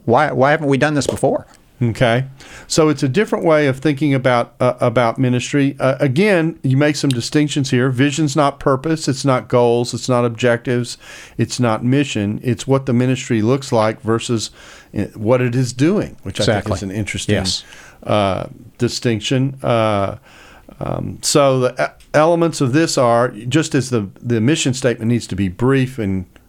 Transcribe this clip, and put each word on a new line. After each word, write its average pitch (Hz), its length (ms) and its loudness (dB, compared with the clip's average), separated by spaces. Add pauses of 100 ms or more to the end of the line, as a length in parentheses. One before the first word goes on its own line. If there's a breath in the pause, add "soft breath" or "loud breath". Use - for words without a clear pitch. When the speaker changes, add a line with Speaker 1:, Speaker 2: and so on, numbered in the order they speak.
Speaker 1:
Why, 139 260 2
why 135 200 2
haven't 156 160 0
we 139 120 2
done 151 160 2
this 139 120 0
before? 143 380 -2 (360 soft breath)
Speaker 2:
Okay. 120 440 2 (420 loud breath)
So 156 220 2
it's 147 140 -2
a 147 40 2
different 208 380 0
way 151 220 4
of 135 120 -2
thinking 143 340 0
about, 127 460 0
uh, 123 220 2
about 117 380 2
ministry. 135 600 0
Uh, 135 200 0
again, 165 640 2
you 131 120 0
make 147 200 2
some 143 160 -2
distinctions 143 580 0
here. 127 200 2
Vision's 139 460 0
not 143 240 2
purpose. 156 480 0
It's 135 160 -2
not 131 240 0
goals. 120 460 2
It's 120 160 -6
not 120 160 2
objectives. 120 720 -2 (400 loud breath)
It's 117 220 -2
not 110 260 0
mission. 123 580 0
It's 123 240 -4
what 135 200 0
the 131 60 0
ministry 123 500 0
looks 135 280 0
like 110 300 0
versus, 113 480 -2 (480 loud breath)
uh, 104 80 -2 (100)
what 110 240 0
it 123 160 0
is 127 160 0
doing, 151 520 0
which - 180 -8
I 104 40 0
think 110 120 2
Speaker 1:
Exactly. 98 160 -4
Speaker 2:
is 95 100 -4
an 98 80 -6
interesting, 104 440 -4
Speaker 1:
Yes. 92 280 -2 (400 loud breath)
Speaker 2:
uh, 101 420 0 (320)
distinction. 127 880 -2
Uh, 107 540 0 (640 loud breath)
um, - 420 -6
so 139 400 2
the 123 120 0 (260)
e-, - 40 -20 (100)
elements 165 480 2
of 127 120 0
this 160 240 2
are, 120 320 4
just 123 460 -2
as 131 140 0
the, 107 200 -2 (120)
the 120 200 -2
mission 139 340 2
statement 117 340 -2
needs 120 180 0
to 95 80 -8
be 95 120 0
brief 131 520 0
and 95 260 -2 (240)